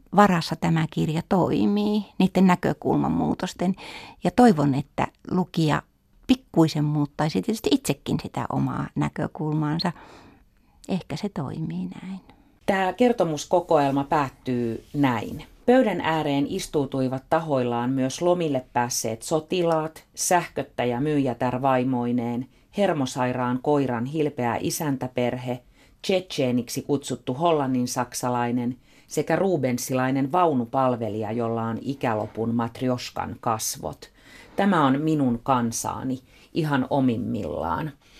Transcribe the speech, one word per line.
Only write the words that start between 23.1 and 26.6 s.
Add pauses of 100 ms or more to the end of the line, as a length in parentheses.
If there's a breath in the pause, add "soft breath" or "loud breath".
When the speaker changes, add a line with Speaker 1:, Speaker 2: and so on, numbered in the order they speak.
Speaker 2:
koiran
hilpeä
isäntäperhe, (380 soft breath)
tšetšeeniksi